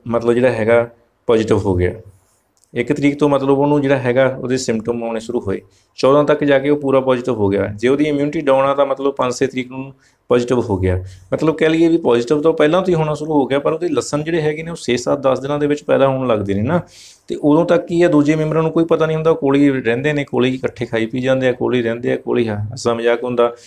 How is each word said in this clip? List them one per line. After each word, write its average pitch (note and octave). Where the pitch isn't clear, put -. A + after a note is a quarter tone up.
ਮਤਲਬ A#2
ਜਿਹੜਾ A#2+
ਹੈਗਾ A#2
ਪੋਜ਼ਿਟਿਵ A2
ਹੋ F#2+
ਗਿਆ, F2+
ਇੱਕ A#2+
ਤਰੀਕ C#3+
ਤੋਂ D3
ਮਤਲਬ C#3
ਉਹਨੂੰ C#3+
ਜਿਹੜਾ C3+
ਹੈਗਾ B2+
ਉਹਦੇ B2+
ਸਿੰਪਟਮ A#2
ਆਉਣੇ A2+
ਸ਼ੁਰੂ A#2
ਹੋਏ, G2
ਚੌਦਾਂ C#3+
ਤੱਕ D3
ਜਾ C#3
ਕੇ C#3+
ਉਹ D3
ਪੂਰਾ D3
ਪੋਜ਼ਿਟਿਵ B2+
ਹੋ G#2
ਗਿਆ। G2
ਜੇ G#2+
ਉਹਦੀ D3
ਇਮਿਊਨਿਟੀ D3
ਡਾਊਨ C3+
ਆ C#3
ਤਾਂ C#3
ਮਤਲਬ C3+
ਪੰਜ B2+
ਛੇ C3+
ਤਰੀਕ B2+
ਨੂੰ C3+
ਪੋਜ਼ਿਟਿਵ B2
ਹੋ G#2+
ਗਿਆ। F#2
ਮਤਲਬ D3+
ਕਹਿ D#3
ਲਈਏ E3
ਵੀ E3
ਪੋਜ਼ਿਟਿਵ D3
ਤਾਂ D#3+
ਪਹਿਲਾਂ D#3+
ਤੋਂ F#3
ਹੀ F3+
ਹੋਣਾ D#3
ਸ਼ੁਰੂ D3+
ਹੋ C#3+
ਗਿਆ, C3
ਪਰ D3+
ਉਹਦੇ D#3+
ਲੱਛਣ D3
ਜਿਹੜੇ E3
ਹੈਗੇ D3+
ਨੇ E3
ਉਹ E3
ਛੇ A#2+
ਸੱਤ C#3
ਦਸ C3
ਦਿਨਾਂ C#3+
ਦੇ D3
ਵਿੱਚ D3
ਪੈਦਾ C3+
ਹੋਣ C3
ਲੱਗਦੇ G#2
ਨੇ G2+
ਨਾ। D#3+
ਤੇ A#2
ਉਦੋਂ D3+
ਤੱਕ E3+
ਕੀ E3+
ਆ, F3
ਦੂਜੇ D3+
ਮੈਂਬਰਾਂ D#3
ਨੂੰ D#3+
ਕੋਈ E3
ਪਤਾ D#3+
ਨਹੀਂ D#3+
ਹੁੰਦਾ, D#3+
ਕੋਲ C#3
ਹੀ C#3+
ਰਹਿੰਦੇ C3
ਨੇ, C#3+
ਕੋਲ B2
ਹੀ B2+
ਇਕੱਠੇ B2
ਖਾਈ A2+
ਪੀ B2+
ਜਾਂਦੇ C3
ਆ, B2
ਕੋਲ A#2+
ਹੀ B2
ਰਹਿੰਦੇ A#2+
ਆ, B2+
ਕੋਲ B2
ਹੀ A2+
ਹਾ-, G#2
ਹਾਸਾ A#2
ਮਜ਼ਾਕ A#2
ਹੁੰਦਾ A#2+